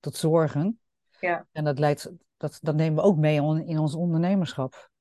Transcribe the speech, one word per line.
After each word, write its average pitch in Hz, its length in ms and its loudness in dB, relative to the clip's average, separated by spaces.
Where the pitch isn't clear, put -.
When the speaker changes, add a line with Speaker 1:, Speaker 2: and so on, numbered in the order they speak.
Speaker 1:
tot - 160 -10
zorgen. 160 640 0
Speaker 2:
Ja. 175 320 -4
Speaker 1:
En 156 120 -4
dat 147 140 0
leidt, 147 320 0
dat, - 240 -8
dat 156 140 -2
nemen 156 200 2
we 151 140 4
ook 190 80 4
mee 151 260 2
on-, 156 240 0
in 160 120 -2
ons 156 160 0
ondernemerschap. 170 960 -2